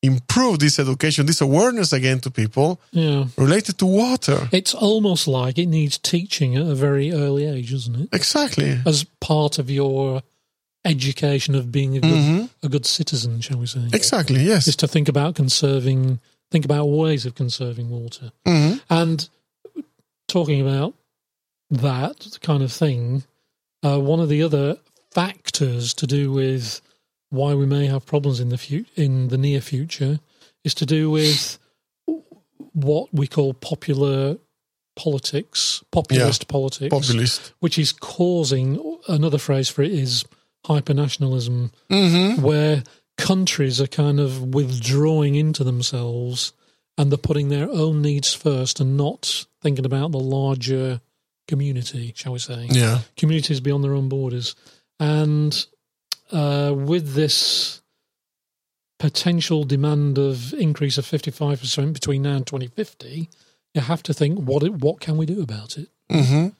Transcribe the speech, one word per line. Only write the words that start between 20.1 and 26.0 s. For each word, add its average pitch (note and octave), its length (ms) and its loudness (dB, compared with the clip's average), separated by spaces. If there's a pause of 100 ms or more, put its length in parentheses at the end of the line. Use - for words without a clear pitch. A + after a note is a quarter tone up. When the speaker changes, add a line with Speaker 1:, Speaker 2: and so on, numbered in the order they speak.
Speaker 2:
talking D3+ 340 2
about C#3 320 0 (800)
that C#3 680 -2
kind C#3+ 200 0
of B2+ 100 -2
thing, C3 520 -2 (600)
uh, C#3+ 160 2
one D3 200 2
of D#3+ 100 0
the D3+ 140 4
other C#3+ 340 0 (340)
factors C3 840 -2
to - 100 -4